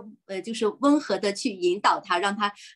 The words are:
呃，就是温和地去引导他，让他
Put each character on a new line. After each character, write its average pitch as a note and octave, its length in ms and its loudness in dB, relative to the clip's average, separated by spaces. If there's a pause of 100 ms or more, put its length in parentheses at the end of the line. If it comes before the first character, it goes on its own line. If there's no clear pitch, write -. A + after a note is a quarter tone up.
(240)
呃， F#3+ 160 -8
就 A3+ 140 -8
是 A3+ 120 -2
温 C#4+ 320 4
和 - 200 -2
地 G#3 140 0
去 G3 200 -4
引 F3+ 260 0
导 G3 220 2
他， F3+ 180 -2
让 G3+ 160 0
他 G3+ 160 -2 (260)